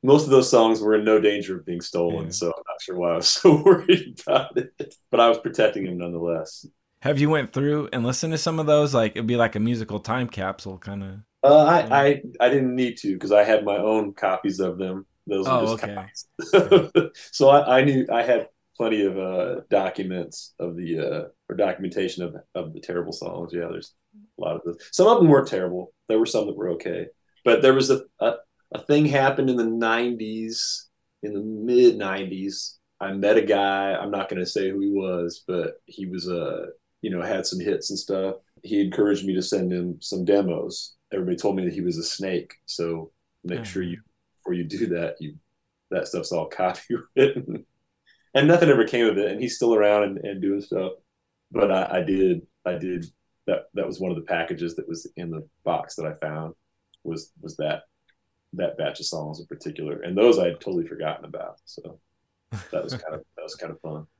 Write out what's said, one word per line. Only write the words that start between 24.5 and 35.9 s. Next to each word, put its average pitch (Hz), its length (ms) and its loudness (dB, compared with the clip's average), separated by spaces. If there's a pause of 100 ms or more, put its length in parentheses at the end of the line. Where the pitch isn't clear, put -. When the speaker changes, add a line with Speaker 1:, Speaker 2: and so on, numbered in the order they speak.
Speaker 1:
of 82 80 -10
those. 85 120 -8 (160)
Some 185 160 4
of 233 100 6
them 170 100 6
weren't 135 200 6
terrible. 90 440 -6 (160)
There 110 100 2
were 113 80 2
some 107 200 -2
that 101 100 -8
were 101 140 -4
okay. 87 360 -6 (380)
But 117 180 4
there 131 120 8
was 131 160 2
a, - 120 2 (180)
a, 117 140 0 (380)
a - 100 -8
thing 147 240 2
happened 135 420 2
in 123 80 0
the 117 80 0
nineties, 113 1200 -4 (340)
in 104 100 -8
the 101 80 -6
mid 110 560 4
nineties. 95 840 -8 (220)
I 98 120 -6
met 101 260 4
a 107 40 4
guy. 98 520 0
I'm 101 160 -6
not 98 180 -4
gonna 92 180 -6
say 95 240 -2
who 98 100 -6
he 101 100 0
was, 90 560 -4
but 90 280 -4 (120)
he 95 200 -12